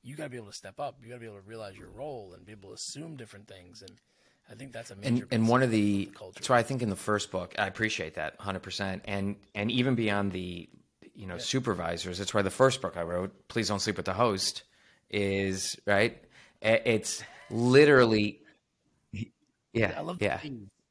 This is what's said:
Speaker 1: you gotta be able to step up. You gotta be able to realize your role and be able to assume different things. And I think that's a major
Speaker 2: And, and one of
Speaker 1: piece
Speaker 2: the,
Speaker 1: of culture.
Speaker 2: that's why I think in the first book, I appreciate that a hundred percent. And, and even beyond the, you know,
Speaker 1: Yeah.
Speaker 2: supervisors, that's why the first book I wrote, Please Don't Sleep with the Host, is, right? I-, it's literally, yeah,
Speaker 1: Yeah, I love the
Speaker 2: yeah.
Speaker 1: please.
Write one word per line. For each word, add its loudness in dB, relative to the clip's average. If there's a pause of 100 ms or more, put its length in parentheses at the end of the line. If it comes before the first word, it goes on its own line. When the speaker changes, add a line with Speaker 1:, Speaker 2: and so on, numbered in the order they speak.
Speaker 1:
you -14
gotta -10
be -12
able -12
to -18
step -16
up. -8
You -20
gotta -14
be -12
able -14
to -18
realize -14
your -18
role -12
and -20
be -20
able -18
to -14
assume -10
different -18
things. -20
And -20 (480)
I -20
think -16
that's -12
a -16
major -6
Speaker 2:
And, 0
and 4
one 6
of 2
Speaker 1:
piece 4
Speaker 2:
the, -16
Speaker 1:
of -20
culture. -16
Speaker 2:
that's -8
why 8
I 4
think -2
in 0
the -2
first -2
book, -6
I 2
appreciate -4
that -6
a -14
hundred -4
percent. -6
And, -2 (180)
and -2
even 2
beyond 0
the, -8 (460)
you -16
know, -10
Speaker 1:
Yeah. -8
Speaker 2:
supervisors, -2
that's -6
why 4
the 0
first 4
book -4
I -4
wrote, -4
Please -2
Don't 0
Sleep -2
with -6
the -2
Host, 0 (480)
is, -2
right? 2 (400)
I-, 4
it's 0 (260)
literally, 6 (680)
yeah, -10 (520)
Speaker 1:
Yeah, 2
I -6
love -8
the 0
Speaker 2:
yeah. 0
Speaker 1:
please. -10 (240)